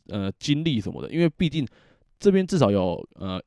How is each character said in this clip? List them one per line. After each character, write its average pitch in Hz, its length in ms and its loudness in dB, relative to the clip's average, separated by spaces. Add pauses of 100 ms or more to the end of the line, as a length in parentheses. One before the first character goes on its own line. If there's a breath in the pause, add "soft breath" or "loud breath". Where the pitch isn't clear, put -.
呃， 98 280 -4
经 143 260 0
历 147 160 0
什 95 140 -6
么 - 80 -12
的， 65 100 -10
因 160 80 -2
为 170 80 4
毕 160 220 0
竟 131 180 -4 (520 soft breath)
这 208 100 4
边 190 160 4
至 180 120 -2
少 123 120 6
有， 92 320 0 (120)
呃， 92 340 -8